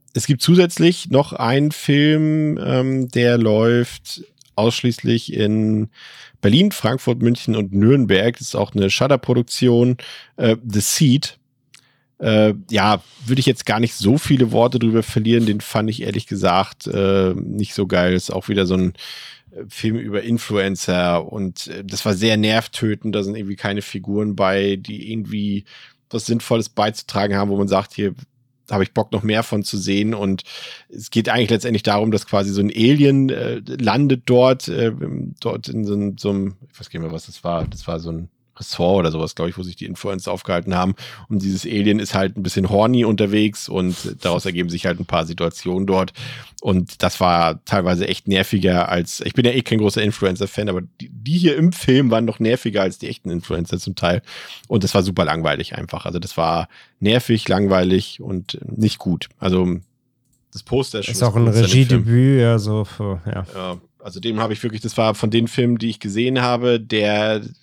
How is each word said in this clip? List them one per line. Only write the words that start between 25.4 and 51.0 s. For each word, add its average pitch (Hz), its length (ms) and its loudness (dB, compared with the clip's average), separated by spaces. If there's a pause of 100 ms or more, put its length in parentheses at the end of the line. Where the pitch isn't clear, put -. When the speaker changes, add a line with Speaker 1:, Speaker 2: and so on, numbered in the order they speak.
Speaker 1:
was 110 160 -6
Sinnvolles 117 420 0
beizutragen 104 680 -2
haben, 101 120 0
wo 98 80 -2
man 101 120 0
sagt, 98 260 0
hier 101 180 -2 (580)
habe 101 140 2
ich - 100 -4
Bock, 110 160 0
noch 107 140 -2
mehr 107 180 2
von 104 220 -4
zu - 120 -6
sehen. 101 380 0
Und 98 300 -2 (440)
es - 220 -16
geht 113 180 0
eigentlich 120 220 2
letztendlich 113 320 0
darum, 107 300 2
dass 104 120 0
quasi 101 280 0
so 98 80 0
ein 101 100 2
Alien, 139 580 4
äh, 120 380 -4
landet 127 600 0
dort, 127 420 4
äh, 113 240 -2 (480)
dort 113 280 -6
in 110 160 -6
so 101 100 -4
einem, 101 240 -2
so 104 120 -2
einem, 98 240 -2 (180)
ich - 60 -20
weiß - 100 -20
gar 85 120 -10
nicht 82 80 -6
mehr, 82 40 -8
was 80 140 -10
das - 160 -20
war. 85 240 -2
Das - 220 -12
war 85 100 -6
so 82 140 -10
ein 82 160 -10 (280)
Ressort 90 420 0
oder 82 120 2
sowas, 80 240 -6
glaub 82 140 -4
ich, 87 80 -10
wo 92 60 -10
sich 90 140 -12
die 92 100 -14
Influencer 95 440 -10
aufgehalten 92 440 -4
haben. 92 200 0 (340)
Und 101 140 -2
dieses 95 220 -2
Alien 104 340 2
ist 107 160 -6
halt 95 220 -2
ein 101 60 -6
bisschen 92 260 0
horny 113 380 4
unterwegs 107 640 0
und 92 520 -4
daraus 87 220 0
ergeben 90 240 -2
sich 85 160 -6
halt 87 160 -2
ein 85 60 -8
paar 82 180 0
Situationen 85 640 -4
dort. 95 260 0 (480)
Und 92 420 -2
das - 180 -2
war 85 440 2
teilweise 90 420 0
echt - 220 -6
nerviger 92 640 2
als, 87 340 -4
ich - 80 -4
bin 123 140 4
ja 123 60 4
eh 127 100 0
kein 110 160 -2
großer 107 240 0
Influencer-Fan, 101 680 -2
aber 90 140 -4 (180)